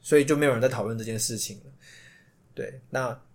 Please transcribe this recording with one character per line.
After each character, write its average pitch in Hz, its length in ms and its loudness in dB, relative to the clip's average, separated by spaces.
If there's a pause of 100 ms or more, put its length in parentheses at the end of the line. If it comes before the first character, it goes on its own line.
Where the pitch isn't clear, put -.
所 147 180 6
以 139 60 4
就 151 100 2
没 147 100 2
有 139 60 6
人 117 100 2
在 131 60 4
讨 117 160 -2
论 113 140 -4
这 113 80 -8
件 113 120 -4
事 110 200 -4
情 101 220 -8
了。 - 40 -20 (880)
对， - 360 -12
那 127 280 -4 (180)